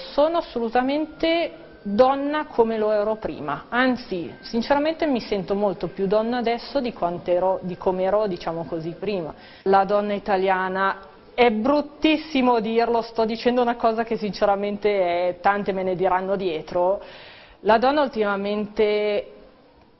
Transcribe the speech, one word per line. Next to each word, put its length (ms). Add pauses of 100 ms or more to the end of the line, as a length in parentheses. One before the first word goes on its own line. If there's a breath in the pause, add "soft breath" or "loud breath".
(140)
sono 240
assolutamente 1120 (300)
donna 640
come 320
lo 140
ero 240
prima, 540
anzi 720
sinceramente 680
mi 120
sento 360
molto 320
più 200
donna 300
adesso 420
di 140
quanto 380
ero, 320
di 140
come 260
ero, 240
diciamo 360
così, 340
prima. 360 (300 loud breath)
La 200
donna 300
italiana, 840 (340)
è 180
bruttissimo 1080
dirlo, 400
sto 240
dicendo 360
una 140
cosa 300
che 120
sinceramente 720 (400)
è, 120
tante 320
me 100
ne 120
diranno 420
dietro, 640 (640 loud breath)
la 140
donna 240
ultimamente, 1300 (680)